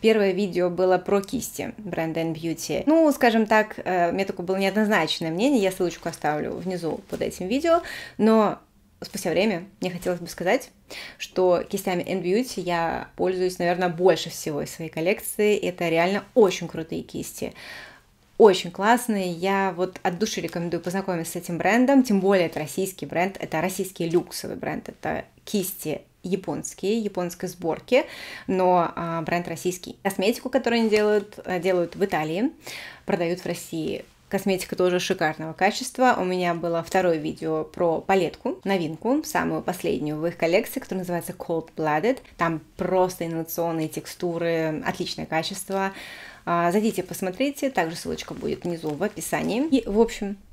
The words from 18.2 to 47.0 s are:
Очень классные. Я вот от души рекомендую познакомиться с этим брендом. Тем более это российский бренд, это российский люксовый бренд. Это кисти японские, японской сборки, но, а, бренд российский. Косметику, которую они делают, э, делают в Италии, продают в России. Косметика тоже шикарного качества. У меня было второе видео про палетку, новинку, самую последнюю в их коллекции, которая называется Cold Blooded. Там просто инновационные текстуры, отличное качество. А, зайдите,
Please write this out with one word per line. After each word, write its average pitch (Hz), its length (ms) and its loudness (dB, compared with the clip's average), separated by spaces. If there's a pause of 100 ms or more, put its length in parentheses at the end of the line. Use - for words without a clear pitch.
Очень 185 340 8
классные. 202 640 2
Я 190 420 2
вот 180 280 -2
от 175 160 -2
души 196 240 -2
рекомендую 170 400 -4
познакомиться 180 500 -4
с - 40 -6
этим 175 200 -6
брендом. 254 460 6
Тем 202 180 4
более 190 260 4
это 160 120 -4
российский 185 480 -6
бренд, 185 340 -2
это 160 220 -2
российский 185 440 -4
люксовый - 500 -2
бренд. - 340 -6
Это - 340 -6 (200)
кисти - 580 -4 (200)
японские, 190 760 -4
японской 185 480 -4
сборки, 175 580 0 (440)
но, 180 480 4
а, 165 260 -4
бренд 175 260 -2
российский. - 540 -6
Косметику, 202 480 0
которую 233 300 2
они 226 100 4
делают, 208 560 2
э, 180 140 -2
делают 175 360 2
в 170 80 2
Италии, 180 460 0 (560)
продают 175 340 0
в - 60 -10
России. 165 580 -6 (260)
Косметика 190 460 -2
тоже 180 240 4
шикарного 160 540 -2
качества. 247 640 2
У - 80 -2
меня 180 300 0
было 165 300 -2
второе 180 320 4
видео 156 480 -4
про 165 360 0
палетку, 196 640 0
новинку, 196 600 0
самую 165 360 -2
последнюю 160 600 -4
в 160 60 -2
их 175 100 -4
коллекции, 175 420 0
которая 185 220 -6
называется 175 320 -4
Cold 165 440 -6
Blooded. 160 420 0 (180)
Там 165 260 -2 (140)
просто 180 500 0
инновационные 165 600 -2
текстуры, 165 960 -2
отличное 175 400 -6
качество. 190 640 -2 (560)
А, 170 240 2
зайдите, 208 320 2